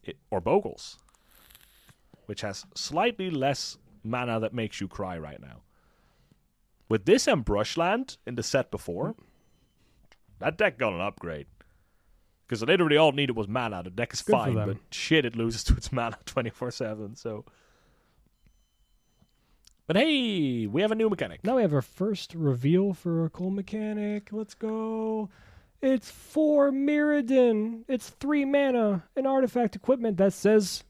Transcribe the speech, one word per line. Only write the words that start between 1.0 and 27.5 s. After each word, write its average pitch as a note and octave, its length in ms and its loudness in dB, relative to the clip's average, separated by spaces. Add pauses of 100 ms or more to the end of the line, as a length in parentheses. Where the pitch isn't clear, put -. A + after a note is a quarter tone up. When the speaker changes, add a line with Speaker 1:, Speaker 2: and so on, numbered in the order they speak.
Speaker 1:
which - 160 -10
has G2+ 320 -8
slightly F#3 560 -2
less C#3 480 -2 (260)
mana A#2+ 360 -4
that A2 140 -4
makes A2+ 260 -6
you G2 80 -4
cry F2+ 300 -8
right D2+ 240 -12
now. A#1 200 -20 (1300)
With G#2 180 0
this A3+ 220 6
and E3 180 2
Brushland E3+ 800 0
in B2+ 100 -8
the A#2 60 -4
set - 300 -2
before, G#2+ 440 -6 (1200)
that D#3 180 -4
deck C#3+ 220 0
got A2 140 0
an F2 80 -4
upgrade. E2 460 -8 (1000)
'Cause A2 160 -4
literally D#3 340 4
all D#3 120 8
it C#3 60 0
needed C3+ 200 0
was G#2+ 120 -4
mana. G#2+ 360 -4
The F2+ 80 -12
deck A2+ 220 -6
is - 100 -8
Speaker 2:
Good - 100 -2
for B2 120 4
Speaker 1:
fine, A#2+ 100 -2
Speaker 2:
them. G#2 140 -2
Speaker 1:
but G2 80 -6 (180)
shit, D#3 300 2
it A2+ 100 -4
loses A2+ 280 -2
<laughs> - 20 -10
to - 100 6
its - 160 -10
mana A#2 340 -4
twenty-four A#2+ 460 -4
seven, G#2+ 440 -6
so. A2 300 -10 (2500)
But D#3+ 100 -2
hey, G3+ 680 2
we B2+ 140 0
have G#3+ 100 2
a A3 40 0
new A3 140 2
mechanic. G2 340 -4
Speaker 2:
Now A#3+ 120 0
we A#3+ 80 4
have D#3 100 2
our C3+ 80 2
first - 540 -6
reveal D#3+ 580 2
for E3 320 -2
a D#3+ 40 -4
cool F#3 200 -6
mechanic. G#3 840 -6
Let's G#3+ 220 -8
go. A3 760 -4 (520)
It's C4 300 2
four D4 600 2
Mirrodin. C4 1160 2